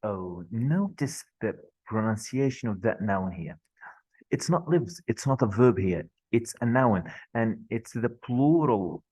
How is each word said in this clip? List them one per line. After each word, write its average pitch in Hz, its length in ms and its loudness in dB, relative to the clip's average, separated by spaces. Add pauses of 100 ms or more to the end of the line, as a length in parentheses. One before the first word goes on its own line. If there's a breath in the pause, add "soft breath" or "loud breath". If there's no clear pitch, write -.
Oh, 92 480 -6
notice 147 720 -2 (160)
the 107 140 -2 (320)
pronunciation 110 800 -2
of 98 140 -4
that 110 200 0
noun 95 300 0
here. 85 260 -10 (720 loud breath)
It's - 180 -2
not 175 200 0
lives, 151 400 0
it's - 180 -2
not 135 160 2
a 127 40 4
verb 107 320 6
here. 92 280 0 (240)
It's 113 300 -2
a 120 60 -2
noun, 117 380 4 (300 loud breath)
and 113 240 0 (120)
it's 113 220 -6
the 117 180 -2
plural 123 1000 2